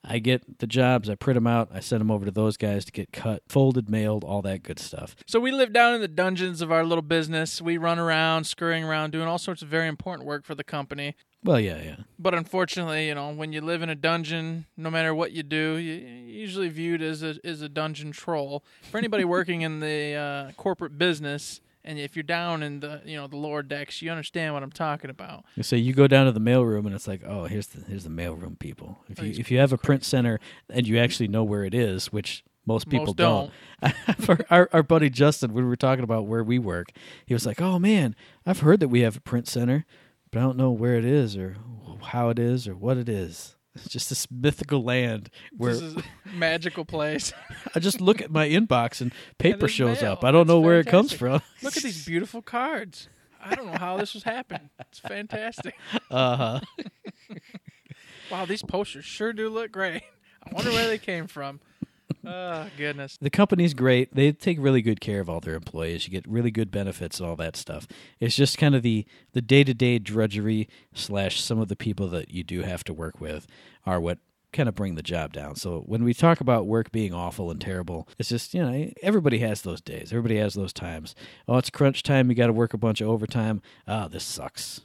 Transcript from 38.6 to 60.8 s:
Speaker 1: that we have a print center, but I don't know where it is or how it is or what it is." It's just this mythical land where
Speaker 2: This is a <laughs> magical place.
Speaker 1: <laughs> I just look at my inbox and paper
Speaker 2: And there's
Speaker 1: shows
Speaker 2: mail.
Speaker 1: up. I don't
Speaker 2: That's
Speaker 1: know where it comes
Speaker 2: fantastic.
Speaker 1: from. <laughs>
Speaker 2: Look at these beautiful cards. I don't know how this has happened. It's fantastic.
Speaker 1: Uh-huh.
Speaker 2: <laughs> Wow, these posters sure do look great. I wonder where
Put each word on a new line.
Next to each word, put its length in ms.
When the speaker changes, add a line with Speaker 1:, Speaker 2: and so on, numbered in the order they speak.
Speaker 1:
that 80
we 140
have 140
a 40
print 260
center, 400
but 80
I 20
don't 140
know 160
where 240
it 80
is 320
or 180
how 240
it 100
is 260
or 80
what 220
it 120
is." 440
It's 120
just 180
this 220
mythical 520
land 460
where 200
Speaker 2:
This 80
is 160
a 40
<laughs> 160
magical 520
place. 480
Speaker 1:
<laughs> 220
I 40
just 220
look 220
at 80
my 180
inbox 540
and 100
paper 200
Speaker 2:
And 40
there's 120
Speaker 1:
shows 280
Speaker 2:
mail. 120
Speaker 1:
up. 120
I 60
don't 160
Speaker 2:
That's 80
Speaker 1:
know 60
where 200
it 60
comes 260
Speaker 2:
fantastic. 300
Speaker 1:
from. 20
<laughs> 0
Speaker 2:
Look 140
at 60
these 240
beautiful 340
cards. 680
I 160
don't 120
know 120
how 200
this 160
has 80
happened. 480
It's 200
fantastic. 760
Speaker 1:
Uh-huh. 540
Speaker 2:
<laughs> 720
Wow, 140
these 180
posters 420
sure 280
do 160
look 240
great. 300
I 100
wonder 160
where 180